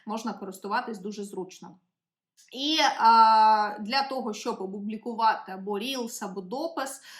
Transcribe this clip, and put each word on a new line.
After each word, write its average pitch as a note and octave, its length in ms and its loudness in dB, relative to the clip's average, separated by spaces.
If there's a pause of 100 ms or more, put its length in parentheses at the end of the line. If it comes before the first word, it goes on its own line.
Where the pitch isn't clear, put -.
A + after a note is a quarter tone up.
можна A3 280 -6
користуватись G#3 680 -6
дуже G3+ 240 -10 (100)
зручно. - 420 -12 (760)
І, C#4+ 260 -2 (220)
а, A3 800 6
для B3+ 240 -2
того, A#3+ 300 -6
щоб G#3+ 280 -6
опублікувати G#3+ 920 -2
або F#3+ 280 -6
рілс, B3 420 -6
або F#3+ 200 -8
допис, C4+ 600 -6 (180)